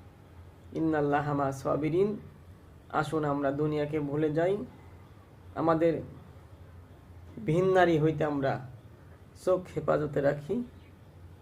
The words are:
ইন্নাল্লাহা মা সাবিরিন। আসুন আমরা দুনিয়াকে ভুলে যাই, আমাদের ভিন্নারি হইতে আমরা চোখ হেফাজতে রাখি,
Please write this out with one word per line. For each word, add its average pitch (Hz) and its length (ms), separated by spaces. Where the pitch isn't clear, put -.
ইন্নাল্লাহা 147 600
মা 139 180
সাবিরিন। 156 680
আসুন 151 360
আমরা 143 260
দুনিয়াকে 151 480
ভুলে 147 340
যাই, 175 240
আমাদের 160 460
ভিন্নারি 180 540
হইতে 156 240
আমরা 139 480
চোখ 185 160
হেফাজতে 147 460
রাখি, 147 420